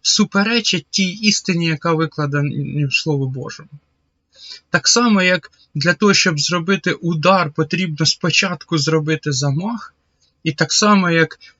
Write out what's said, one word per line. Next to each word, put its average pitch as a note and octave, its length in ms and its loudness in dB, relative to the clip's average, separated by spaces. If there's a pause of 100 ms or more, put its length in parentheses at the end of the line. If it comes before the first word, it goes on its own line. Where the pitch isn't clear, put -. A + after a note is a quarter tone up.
суперечать G#3 880 0
тій F#3+ 200 -2
істині, F#3+ 560 -2
яка E3 280 0
викладена D3 920 -2
в C3+ 60 -4
Слові C#3 380 -2
Божому". B2 380 -12 (1000)
Так - 180 -2
само, A#3 340 4
як F3+ 300 0 (240)
для E3 180 0
того, G3+ 200 4
щоб E3 260 0
зробити E3+ 540 -2
удар, E3+ 580 0
потрібно D#3+ 540 -2
спочатку E3+ 720 -2
зробити D#3 540 0
замах, D3 640 -4 (480)
і E3 80 -2
так D#3 220 -2
само, G3+ 360 4
як E3 300 0 (200)